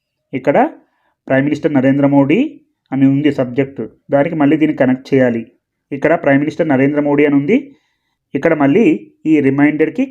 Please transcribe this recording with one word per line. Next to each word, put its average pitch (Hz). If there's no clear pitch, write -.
ఇక్కడ 143
ప్రైమ్ 135
మినిస్టర్ 151
నరేంద్ర 135
మోడీ 139
అని 135
ఉంది 143
సబ్జెక్ట్, 127
దానికి 156
మళ్ళీ 147
దీన్ని 151
కనెక్ట్ 127
చేయాలి. 123
ఇక్కడ 151
ప్రైమ్ 139
మినిస్టర్ 156
నరేంద్ర 143
మోడీ 143
అని 143
ఉంది, 185
ఇక్కడ 165
మళ్ళీ 139
ఈ 160
రిమైండెడ్‌కి 151